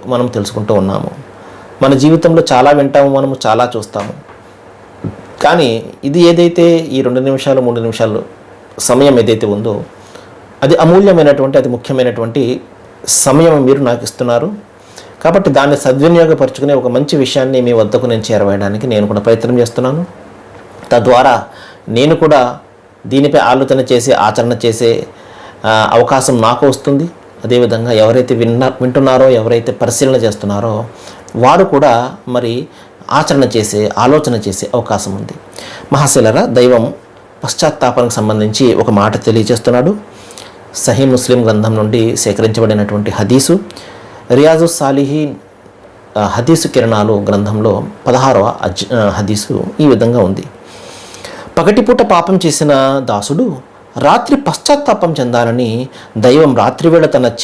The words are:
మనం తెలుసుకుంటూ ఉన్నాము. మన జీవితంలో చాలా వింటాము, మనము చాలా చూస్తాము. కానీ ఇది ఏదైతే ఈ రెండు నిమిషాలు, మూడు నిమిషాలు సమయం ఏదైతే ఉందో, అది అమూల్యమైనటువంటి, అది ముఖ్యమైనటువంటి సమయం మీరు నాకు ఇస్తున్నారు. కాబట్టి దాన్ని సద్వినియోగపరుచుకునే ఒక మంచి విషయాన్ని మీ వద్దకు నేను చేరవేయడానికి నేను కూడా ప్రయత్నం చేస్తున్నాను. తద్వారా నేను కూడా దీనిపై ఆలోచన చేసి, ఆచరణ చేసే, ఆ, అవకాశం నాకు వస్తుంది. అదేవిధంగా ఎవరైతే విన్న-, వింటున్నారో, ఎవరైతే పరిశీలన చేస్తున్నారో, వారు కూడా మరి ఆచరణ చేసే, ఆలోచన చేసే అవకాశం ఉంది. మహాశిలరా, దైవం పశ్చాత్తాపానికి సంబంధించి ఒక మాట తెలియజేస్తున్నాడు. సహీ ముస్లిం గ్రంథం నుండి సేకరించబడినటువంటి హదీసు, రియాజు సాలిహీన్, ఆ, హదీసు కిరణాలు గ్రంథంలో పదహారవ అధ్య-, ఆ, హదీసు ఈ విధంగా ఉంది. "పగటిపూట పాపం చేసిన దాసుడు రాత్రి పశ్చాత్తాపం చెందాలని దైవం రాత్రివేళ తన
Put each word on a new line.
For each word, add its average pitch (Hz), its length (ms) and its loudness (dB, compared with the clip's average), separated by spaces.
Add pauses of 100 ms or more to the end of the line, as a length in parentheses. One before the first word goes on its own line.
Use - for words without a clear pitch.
మనం 123 200 -2
తెలుసుకుంటూ 110 480 -4
ఉన్నాము. 98 360 -2 (720)
మన 135 120 4
జీవితంలో 160 480 4 (100)
చాలా 131 180 4
వింటాము, 139 460 2
మనము 135 200 -2 (100)
చాలా 120 300 0
చూస్తాము. 104 360 -10 (1300)
కానీ 143 440 0 (180)
ఇది 143 160 0
ఏదైతే 170 560 4
ఈ 135 260 -2
రెండు 127 180 -2
నిమిషాలు, 135 400 0
మూడు 120 200 -2
నిమిషాలు 113 420 -4 (560)
సమయం 131 420 2
ఏదైతే 110 260 0
ఉందో, 104 360 -4 (800)
అది 135 140 4
అమూల్యమైనటువంటి, 160 840 4
అది 123 100 0
ముఖ్యమైనటువంటి 123 920 -4 (480)
సమయం 147 560 2
మీరు 135 140 4
నాకు 120 260 -2
ఇస్తున్నారు. 123 480 -4 (720)
కాబట్టి 165 260 2
దాన్ని 139 260 2
సద్వినియోగపరుచుకునే 143 960 2
ఒక 127 140 0
మంచి 143 280 -2
విషయాన్ని 131 440 0
మీ 120 120 0
వద్దకు 113 340 0
నేను 113 160 -2 (100)
చేరవేయడానికి 101 540 -2
నేను 107 200 0
కూడా 104 140 -4
ప్రయత్నం 117 380 0
చేస్తున్నాను. 127 480 -2 (840)
తద్వారా 120 520 4 (440)
నేను 135 280 2
కూడా 139 420 2 (480)
దీనిపై 143 320 0
ఆలోచన 131 420 2 (120)
చేసి, 120 200 0
ఆచరణ 117 520 0
చేసే, 117 420 0 (600)
ఆ, 110 260 2
అవకాశం 127 480 2
నాకు 123 260 2
వస్తుంది. 143 440 -2 (340)
అదేవిధంగా 117 480 0
ఎవరైతే 117 420 2
విన్న-, 117 460 0
వింటున్నారో, 131 480 2
ఎవరైతే 117 440 0
పరిశీలన 131 440 -2
చేస్తున్నారో, 107 680 -4 (520)
వారు 147 280 2
కూడా 131 500 0 (140)
మరి 123 380 -4 (440)
ఆచరణ 143 340 0
చేసే, 104 540 -2
ఆలోచన 135 360 2 (140)
చేసే - 260 -6
అవకాశం 104 420 -4
ఉంది. 107 180 -12 (580)
మహాశిలరా, 135 520 2
దైవం 123 500 2 (500)
పశ్చాత్తాపానికి 123 680 -2
సంబంధించి 107 600 0
ఒక 113 160 0
మాట 110 340 0
తెలియజేస్తున్నాడు. 120 880 0 (640)
సహీ 120 280 -2
ముస్లిం 127 400 2
గ్రంథం 110 320 0
నుండి 110 400 0
సేకరించబడినటువంటి 147 920 -2
హదీసు, 131 480 0 (720)
రియాజు 156 360 4
సాలిహీన్, 139 680 -2 (840)
ఆ, 107 60 0
హదీసు 127 440 0
కిరణాలు 113 440 0
గ్రంథంలో 104 720 -2 (220)
పదహారవ 127 560 2
అధ్య-, 92 340 -6
ఆ, 107 120 2
హదీసు 104 560 -4 (160)
ఈ 151 60 4
విధంగా 120 340 2
ఉంది. 95 240 -2 (1120)
"పగటిపూట 208 440 2
పాపం 190 440 0
చేసిన 139 580 0
దాసుడు 143 520 -4 (420)
రాత్రి 226 380 2
పశ్చాత్తాపం 247 840 -2
చెందాలని 120 680 -2 (300)
దైవం 131 380 4
రాత్రివేళ 156 500 2
తన 127 240 0 (140)